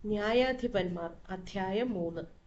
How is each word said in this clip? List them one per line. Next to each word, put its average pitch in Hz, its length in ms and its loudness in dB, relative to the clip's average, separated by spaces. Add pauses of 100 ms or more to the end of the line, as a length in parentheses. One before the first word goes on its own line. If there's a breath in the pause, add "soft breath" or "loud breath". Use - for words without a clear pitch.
ന്യായാധിപന്മാർ 208 1040 2 (200)
അധ്യായം 190 600 -2
മൂന്ന്. 170 300 -2 (260)